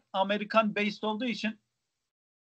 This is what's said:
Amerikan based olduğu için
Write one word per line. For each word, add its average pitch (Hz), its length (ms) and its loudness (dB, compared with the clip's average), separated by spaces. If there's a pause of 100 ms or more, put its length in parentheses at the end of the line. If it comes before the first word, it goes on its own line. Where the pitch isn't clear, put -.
(140)
Amerikan 208 600 2
based 208 280 0
olduğu 214 220 -2
için 214 340 -4 (880)